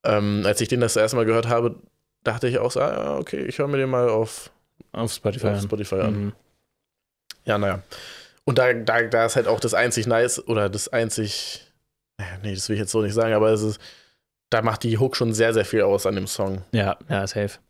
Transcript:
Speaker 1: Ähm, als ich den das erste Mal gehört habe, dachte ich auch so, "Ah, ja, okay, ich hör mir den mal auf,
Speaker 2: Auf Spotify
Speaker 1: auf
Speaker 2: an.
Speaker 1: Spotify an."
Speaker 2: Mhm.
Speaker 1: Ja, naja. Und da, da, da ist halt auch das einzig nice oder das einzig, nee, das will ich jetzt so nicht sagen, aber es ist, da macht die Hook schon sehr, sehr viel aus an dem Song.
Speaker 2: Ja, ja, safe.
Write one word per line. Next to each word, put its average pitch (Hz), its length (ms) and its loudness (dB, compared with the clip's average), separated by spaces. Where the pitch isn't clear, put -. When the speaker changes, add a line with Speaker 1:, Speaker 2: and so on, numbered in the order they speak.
Speaker 1:
Ähm, 104 400 2
als 104 160 2
ich 107 60 0
den 120 140 0
das 113 140 0
erste 110 220 2
Mal 117 80 2
gehört 113 220 2
habe, 117 280 2
dachte 120 240 -2
ich - 120 0
auch 120 120 0
so, 135 100 -2
"Ah, 143 120 0
ja, - 240 -4
okay, - 280 -6
ich - 140 -8
hör 143 80 0
mir 143 100 -2
den 131 120 0
mal 123 200 2
auf, 110 420 -2
Speaker 2:
Auf 113 220 -4
Spotify 110 340 -2
Speaker 1:
auf 101 100 2
Speaker 2:
an. 101 60 -4
Speaker 1:
Spotify 101 320 -4
an." 104 180 0
Speaker 2:
Mhm. 104 80 -6
Speaker 1:
Ja, 104 120 2
naja. 95 240 0
Und 123 120 2
da, 127 160 6
da, 117 300 2
da 113 220 4
ist 110 100 -2
halt 113 120 2
auch 110 120 2
das - 140 0
einzig 113 340 2
nice 120 400 2
oder 104 220 0
das 101 200 -6
einzig, - 840 -4
nee, 101 100 -6
das 98 160 -6
will 107 60 0
ich 104 60 -2
jetzt 95 100 -4
so 110 100 2
nicht 101 120 -2
sagen, 113 200 2
aber 110 180 4
es 107 100 2
ist, 107 180 -2
da 113 120 2
macht 110 220 -2
die 113 140 0
Hook 131 180 0
schon 117 180 0
sehr, 113 200 4
sehr 107 120 4
viel 110 180 0
aus 101 220 4
an 101 100 2
dem 95 120 -4
Song. 95 440 -4
Speaker 2:
Ja, 101 260 0
ja, 98 180 -2
safe. 104 320 -6